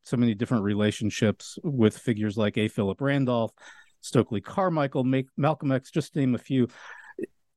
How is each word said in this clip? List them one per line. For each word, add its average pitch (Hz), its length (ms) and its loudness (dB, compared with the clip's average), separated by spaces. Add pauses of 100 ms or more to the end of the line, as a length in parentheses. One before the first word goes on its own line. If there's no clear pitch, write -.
so - 120 -2
many 117 180 2
different 110 300 0
relationships 104 1000 0
with 123 360 2
figures 107 400 -2
like 104 180 0
A. 107 120 0
Philip 98 320 -2
Randolph, 127 520 0 (480)
Stokely 110 400 0
Carmichael, 156 640 -2
Ma-, 131 180 2 (140)
Malcolm 147 360 0
X, 131 180 -4
just - 220 -4
to 156 80 -2
name 131 140 2
a 110 40 -2
few. 127 300 0 (880)